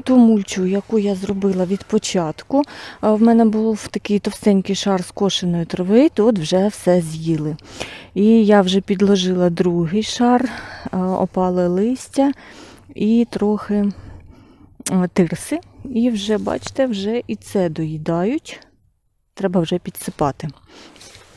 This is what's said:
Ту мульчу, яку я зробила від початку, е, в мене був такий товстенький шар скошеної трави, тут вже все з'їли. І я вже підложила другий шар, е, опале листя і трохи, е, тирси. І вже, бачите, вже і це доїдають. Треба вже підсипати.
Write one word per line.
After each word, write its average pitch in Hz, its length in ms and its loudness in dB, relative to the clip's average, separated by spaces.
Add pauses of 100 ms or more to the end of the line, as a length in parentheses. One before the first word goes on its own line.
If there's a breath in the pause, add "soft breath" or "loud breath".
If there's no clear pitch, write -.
Ту 254 120 4
мульчу, 214 500 4
яку 202 320 -2
я 202 160 0
зробила 190 500 -2
від 190 200 -4
початку, 202 800 -2 (400 loud breath)
е, 214 80 2
в 214 120 2
мене 233 220 6
був 214 440 0
такий 208 300 -2
товстенький 196 580 0
шар 190 280 -2
скошеної 175 600 -2
трави, 208 440 2
тут 214 300 2
вже 185 300 0
все 180 320 2
з'їли. 160 560 -4 (580 loud breath)
І 214 320 6
я 208 160 6
вже 185 180 2
підложила 185 720 2
другий 170 520 0
шар, 240 420 2 (480 loud breath)
е, 190 40 -4
опале 185 720 0
листя 254 640 0 (640 loud breath)
і 226 360 2
трохи, 208 640 -2 (960 loud breath)
е, 180 220 0
тирси. 196 480 -2 (240)
І 240 260 0
вже, 208 280 -2
бачите, - 480 -4
вже 220 400 -4
і 226 100 -6
це 185 320 -2
доїдають. 165 920 -4 (720)
Треба 185 260 0
вже 175 180 -2
підсипати. - 680 -6 (880 loud breath)